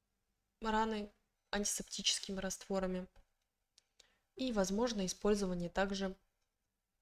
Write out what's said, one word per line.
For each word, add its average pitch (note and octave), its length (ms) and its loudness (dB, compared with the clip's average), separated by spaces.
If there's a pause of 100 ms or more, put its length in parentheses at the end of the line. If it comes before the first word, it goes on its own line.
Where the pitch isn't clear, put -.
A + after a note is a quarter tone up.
(600)
раны A3 500 0 (400)
антисептическими - 920 -2
растворами. F#3 640 -2 (1300)
И, B3+ 180 -2
возможно, G3+ 540 2
использование F3+ 640 0
также G3 460 0 (840)